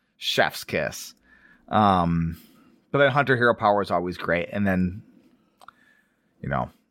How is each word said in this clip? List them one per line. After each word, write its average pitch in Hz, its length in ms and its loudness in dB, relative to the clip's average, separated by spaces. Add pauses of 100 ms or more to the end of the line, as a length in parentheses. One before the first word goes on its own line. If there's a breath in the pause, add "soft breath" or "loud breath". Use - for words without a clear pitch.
(160)
chef's - 460 -2
kiss. - 500 -6 (560 soft breath)
Um, 85 680 2 (560 soft breath)
but 143 60 2
then 139 120 4
Hunter 131 260 2
hero 120 180 4
power 104 280 2
is 95 80 -8
always 90 260 -2
great. 87 360 -2
And 101 120 -2
then, 92 380 0 (1400 soft breath)
you - 80 -10
know, 67 220 -4 (200)